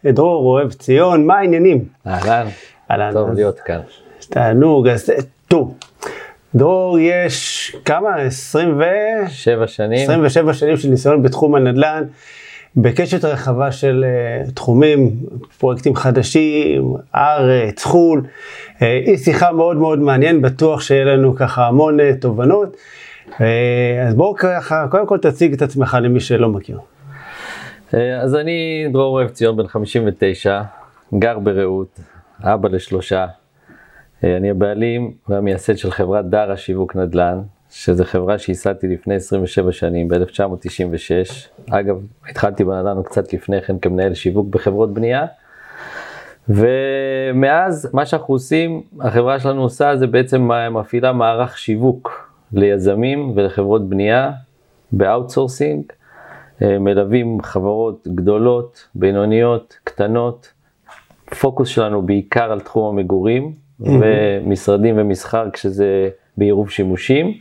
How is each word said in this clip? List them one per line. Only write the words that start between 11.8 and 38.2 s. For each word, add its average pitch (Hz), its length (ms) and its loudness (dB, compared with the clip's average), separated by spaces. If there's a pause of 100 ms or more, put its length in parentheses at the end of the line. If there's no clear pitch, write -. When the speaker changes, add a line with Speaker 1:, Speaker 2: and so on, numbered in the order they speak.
Speaker 1:
בקשת 127 480 2
רחבה 135 460 -2
של, 131 360 0
אה, 123 440 -4
תחומים, 131 640 4 (420)
פרויקטים 127 380 0
חדשים, 139 1000 0 (220)
ארץ, 131 680 0
חו"ל. 165 380 4 (600)
אה, 123 240 2
היא - 120 4
שיחה 170 340 2
מאוד 165 260 2
מאוד 156 220 2
מעניין, 143 420 2
בטוח 139 400 0
שיהיה 139 240 2
לנו 135 300 4
ככה 127 320 0
המון, 147 320 4
אה, 143 120 4 (100)
תובנות. 131 560 0 (640)
אה, 123 680 2
אז 110 80 2
בואו 190 200 2
ככה, 160 520 -2
קודם 196 200 2
כל 202 100 2
תציג 156 360 2
את 127 80 -2
עצמך 131 400 0
למי 123 180 2
שלא 117 300 2
מכיר. 101 300 -6 (1120)
Speaker 2:
אה, 123 280 0
אז 131 140 0
אני 160 560 -2
דרור 131 240 2
אוהב 127 140 0
ציון, 113 280 0
בן 107 100 -2
חמישים 110 400 -2
ותשע, 98 540 0 (520)
גר 110 260 0
ברעות, 95 600 -2 (440)
אבא 101 260 0
לשלושה. 92 560 -4 (1000)
אה, 90 140 0
אני 98 120 -2
הבעלים 107 640 -2 (160)
והמייסד 101 480 -2
של 92 140 -6
חברת 95 380 0
דרה 101 280 0
שיווק 95 380 -4
נדל"ן, 87 460 0 (280)
שזו 90 360 0
חברה 95 320 -2